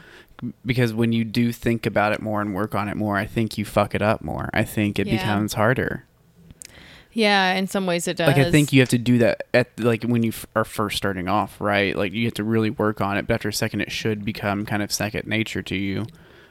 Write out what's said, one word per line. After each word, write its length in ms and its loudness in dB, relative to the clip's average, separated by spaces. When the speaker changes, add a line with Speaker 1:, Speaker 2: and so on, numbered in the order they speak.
Speaker 1:
Because 280 2
when 200 2
you 100 2
do 280 2
think 340 -2
about 280 2
it 80 -4
more 200 -2
and 140 -2
work 180 -2
on 160 -2
it 80 -6
more, 200 0
I 80 0
think 320 -2
you 80 -2
fuck 280 0
it 80 -2
up 220 2
more. 300 -6
I 100 2
think 340 -2
it 100 0
Speaker 2:
Yeah. 100 0
Speaker 1:
becomes 360 0
harder. 520 0
Speaker 2:
Yeah, 380 4
in 140 -2
some 180 -2
ways 220 0
it 100 -2
does. 180 2
Speaker 1:
Like, 80 6
I 60 2
think 240 4
you 60 8
have 100 6
to 80 2
do 220 2
that 240 4
at, 160 4
like, 240 2
when 200 2
you 60 0
f-, 260 -8
are 100 2
first 320 -2
starting 320 -2
off, 320 0
right? 340 2
Like, 160 -2
you 140 -2
have 80 -2
to 100 -6
really 280 2
work 300 -2
on 160 -2
it, 100 -4
but 80 0
after 140 -4
a 40 -4
second, 280 -2
it 100 -4
should 340 -4
become 400 -2
kind 160 -2
of 100 -6
second 360 -4
nature 340 -4
to 140 -6
you. 320 -4